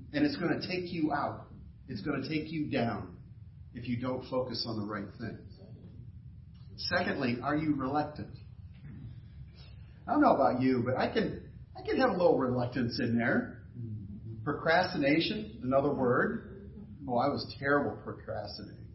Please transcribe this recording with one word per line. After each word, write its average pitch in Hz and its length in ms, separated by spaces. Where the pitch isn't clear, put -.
And 147 140
it's 143 100
gonna 156 240
take 180 320
you 151 200
out. 117 340
It's - 140
gonna 135 260
take 156 240
you 147 180
down 107 460
if 120 140
you 120 80
don't 127 320
focus 127 400
on 107 100
the 101 60
right 104 240
thing. 110 200
Secondly, 147 680
are 147 140
you 156 180
reluctant? 131 540
I - 60
don't 294 100
know 247 120
about 247 260
you, 131 240
but - 120
I 208 160
can, 190 300
I - 60
can - 160
have 254 120
a - 20
little 170 260
reluctance 123 640
in 117 160
there. 139 420
Procrastination, 156 1160
another 135 300
word. 131 800
Oh, 120 100
I 135 100
was 123 300
terrible 139 440
procrastinating. 104 760